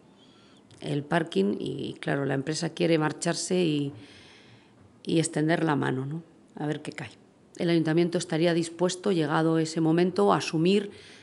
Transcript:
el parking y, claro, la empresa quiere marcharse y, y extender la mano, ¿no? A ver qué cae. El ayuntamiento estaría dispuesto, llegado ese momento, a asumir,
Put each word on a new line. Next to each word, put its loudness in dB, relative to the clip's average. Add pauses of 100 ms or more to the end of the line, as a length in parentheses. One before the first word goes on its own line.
(800)
el -4
parking 0
y, -8
claro, -2
la -2
empresa -4
quiere 2
marcharse 0
y, 0 (1080)
y 0
extender 0
la 2
mano, -2
¿no? -8 (340)
A -6
ver -4
qué -12
cae. -12 (460)
El 0
ayuntamiento 2
estaría 0
dispuesto, -2
llegado 2
ese -2
momento, 4
a 4
asumir, 2 (320)